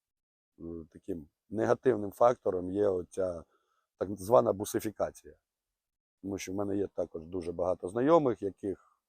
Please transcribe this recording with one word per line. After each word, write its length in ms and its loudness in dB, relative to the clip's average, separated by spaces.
е, 40 -20
таким 380 -10
негативним 640 0
фактором 580 2
є 180 2
оця 560 -2
так 180 -4
звана 360 4
бусифікація. 840 -6
Тому 160 -6
що 140 -10
в 20 -6
мене 220 -4
є 100 -2
також 380 -8
дуже 280 -8
багато 360 -2
знайомих, 540 4
яких 560 -6